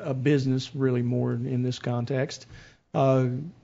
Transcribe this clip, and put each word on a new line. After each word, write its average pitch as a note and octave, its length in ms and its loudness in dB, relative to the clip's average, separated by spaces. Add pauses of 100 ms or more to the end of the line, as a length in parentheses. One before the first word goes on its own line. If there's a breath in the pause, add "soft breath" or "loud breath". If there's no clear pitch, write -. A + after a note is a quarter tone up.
a, E3 60 -6
a C#3 40 -2
business, C3 640 0
really C3 260 0
more B2 300 0
in B2 320 -2
this B2+ 160 -2
context, B2 680 -4 (480 loud breath)
uh, C3 340 4 (360)